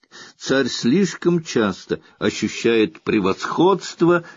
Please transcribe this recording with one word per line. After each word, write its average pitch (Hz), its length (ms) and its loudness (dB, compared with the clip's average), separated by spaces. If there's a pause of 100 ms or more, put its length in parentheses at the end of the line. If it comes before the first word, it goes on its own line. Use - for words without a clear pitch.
(380)
Царь 131 300 0
слишком 170 760 0
часто 110 600 -2 (180)
ощущает 110 800 0
превосходство 170 1200 0 (100)